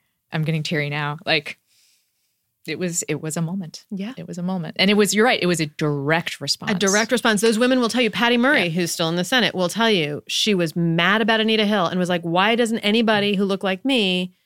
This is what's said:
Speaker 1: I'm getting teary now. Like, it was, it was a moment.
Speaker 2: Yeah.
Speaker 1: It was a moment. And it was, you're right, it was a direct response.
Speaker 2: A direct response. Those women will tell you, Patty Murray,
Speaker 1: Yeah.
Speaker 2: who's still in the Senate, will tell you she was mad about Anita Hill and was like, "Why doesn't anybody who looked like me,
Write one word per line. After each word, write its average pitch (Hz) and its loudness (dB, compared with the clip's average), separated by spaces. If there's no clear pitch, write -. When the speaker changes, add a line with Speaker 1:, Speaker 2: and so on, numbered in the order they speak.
Speaker 1:
I'm 160 -4
getting 156 -2
teary 147 -4
now. 147 -6
Like, 151 -2
it 156 -6
was, 175 -4
it 151 -4
was 156 -6
a 170 0
moment. 165 -6
Speaker 2:
Yeah. 202 -8
Speaker 1:
It 170 -12
was 175 -12
a 175 -8
moment. 180 -6
And 190 4
it 214 6
was, 202 4
you're 214 4
right, 247 4
it 175 0
was 170 2
a 151 -2
direct 151 -2
response. - -4
Speaker 2:
A 202 -2
direct 202 0
response. 220 2
Those 226 2
women 254 2
will 233 2
tell 240 0
you, 220 2
Patty 233 2
Murray, 247 2
Speaker 1:
Yeah. 175 0
Speaker 2:
who's 170 -2
still 165 -2
in 170 -2
the 180 0
Senate, 214 0
will 185 0
tell 226 0
you 147 0
she - 0
was 170 -2
mad 170 2
about 220 2
Anita 220 0
Hill 202 0
and 185 -2
was 180 0
like, 170 -2
"Why 185 2
doesn't 226 0
anybody 208 0
who 202 0
looked 190 -2
like 190 -4
me, 185 0